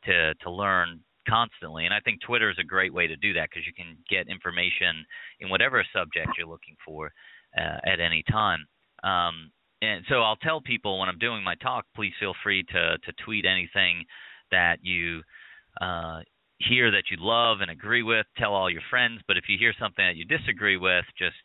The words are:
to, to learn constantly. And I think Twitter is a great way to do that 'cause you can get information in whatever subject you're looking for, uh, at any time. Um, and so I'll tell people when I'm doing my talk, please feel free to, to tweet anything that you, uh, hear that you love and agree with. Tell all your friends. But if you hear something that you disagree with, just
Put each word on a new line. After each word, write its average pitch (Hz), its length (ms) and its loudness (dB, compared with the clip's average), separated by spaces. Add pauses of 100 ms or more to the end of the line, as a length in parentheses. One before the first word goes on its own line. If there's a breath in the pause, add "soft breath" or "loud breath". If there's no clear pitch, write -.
to, 82 300 4
to - 160 -8
learn 90 480 0 (280)
constantly. 87 580 0
And 95 100 2
I 104 40 0
think 104 220 -2
Twitter 113 300 2
is 87 100 -4
a - 20 -4
great 92 300 0
way 87 140 2
to 78 80 -8
do 95 180 0
that 80 160 -2
'cause 82 160 -10
you 85 80 -10
can 85 240 -16 (100)
get 92 200 0
information 87 760 -2 (360 loud breath)
in 95 100 -10
whatever 113 420 4
subject 80 460 -2
you're 85 80 -8
looking 80 300 -18 (100)
for, 78 260 -10 (460 loud breath)
uh, 78 280 -2
at 90 140 2
any 82 300 2
time. 95 380 2 (360)
Um, 85 480 0 (300)
and 104 280 -2
so 131 120 4
I'll 110 160 2
tell 160 240 -2
people 104 380 -2
when 95 100 0
I'm 87 100 -4
doing 113 240 -2
my 87 120 -4
talk, 127 300 -4 (100)
please 104 240 -4
feel 95 140 -2 (100)
free 95 200 0
to, 85 340 0
to - 160 -12 (120)
tweet 107 200 -2
anything 90 600 2 (460 loud breath)
that 87 300 4
you, 85 400 -2 (580 loud breath)
uh, 85 400 -4 (400)
hear 123 320 4
that 98 180 2
you 92 100 -4
love 113 420 2
and 85 100 -2
agree 110 320 -2
with. 110 220 0 (120)
Tell 107 160 0
all 95 160 2
your 82 200 -4
friends. 120 380 0
But 95 100 2
if - 100 -2
you 98 100 0
hear 113 220 4
something 101 260 0
that 87 100 2
you 82 100 -10
disagree 104 520 0
with, 90 280 2 (120)
just 87 280 -2